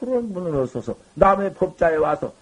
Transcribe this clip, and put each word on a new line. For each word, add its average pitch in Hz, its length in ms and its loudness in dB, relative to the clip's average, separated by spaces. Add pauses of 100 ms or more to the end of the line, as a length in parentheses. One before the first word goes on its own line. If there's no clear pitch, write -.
그런 240 320 -2
분으로서서 139 640 -4 (180)
남의 196 400 2
법자에 170 420 0
와서 151 460 0